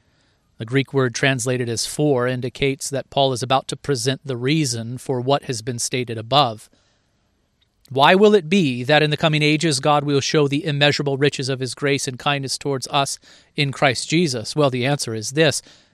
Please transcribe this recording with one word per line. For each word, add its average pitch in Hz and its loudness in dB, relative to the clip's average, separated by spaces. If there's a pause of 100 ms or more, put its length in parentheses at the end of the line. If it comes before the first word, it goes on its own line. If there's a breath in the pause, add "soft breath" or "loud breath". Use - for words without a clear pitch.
(580)
The 120 -8
Greek 127 -2
word 131 0
translated 127 0
as 113 -4
"for" 135 0
indicates 127 -4
that 131 -6
Paul 135 2
is 123 -4
about 135 0
to - -6
present 135 -2
the 135 -6
reason 123 -2
for 127 -4
what 135 0
has 117 -8
been 120 -8
stated 120 -6
above. 113 0 (1200)
"Why 143 6
will 208 6
it 170 2
be 147 2
that 147 4
in 151 2
the 147 -2
coming 156 2
ages 151 2
God 147 2
will 143 2
show 147 2
the 139 -2
immeasurable 143 0
riches 135 0
of 131 -4
his 127 -6
grace 139 -2
and 127 -8
kindness 139 -4
towards 139 -4
us 139 -2 (360 soft breath)
in 143 0
Christ 131 0
Jesus?" 143 -2
Well, 147 4
the 123 -2
answer 139 -2
is 110 -8
this. 147 2 (320 soft breath)